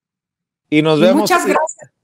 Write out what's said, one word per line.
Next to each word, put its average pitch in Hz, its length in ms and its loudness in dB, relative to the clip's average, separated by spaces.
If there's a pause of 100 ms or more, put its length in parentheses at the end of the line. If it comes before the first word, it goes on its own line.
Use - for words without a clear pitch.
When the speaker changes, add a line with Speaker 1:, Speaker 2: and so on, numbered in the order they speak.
(680)
Speaker 1:
Y 151 120 2
nos 156 180 2
Speaker 2:
Y - 40 2
Speaker 1:
vemos. - 180 2
Speaker 2:
muchas 349 240 -2
gracias, - 460 -6 (120)